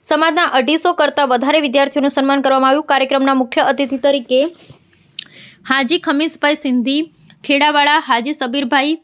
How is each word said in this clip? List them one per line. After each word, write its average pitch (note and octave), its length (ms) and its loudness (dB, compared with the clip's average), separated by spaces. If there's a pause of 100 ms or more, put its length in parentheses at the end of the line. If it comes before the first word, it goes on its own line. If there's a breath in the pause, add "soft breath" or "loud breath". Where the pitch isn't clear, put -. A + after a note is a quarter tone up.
સમાજના D#4+ 500 0
અઢીસો D4+ 400 2
કરતાં C#4+ 360 0
વધારે C#4 380 2
વિદ્યાર્થીઓનું C#4 480 0
સન્માન C#4 260 0
કરવામાં C4 280 2
આવ્યું. D4 200 -2
કાર્યક્રમના C4+ 440 0
મુખ્ય C4 320 0
અતિથિ C4+ 320 -2
તરીકે C4+ 420 0 (1200 loud breath)
હાજી C4+ 340 0
ખમીસભાઈ D4+ 560 -2
સિંધી C4+ 460 -2 (400 soft breath)
ખેડાવાળા, D4 600 2
હાજી B3+ 320 -2
સબીરભાઈ C#4 720 -2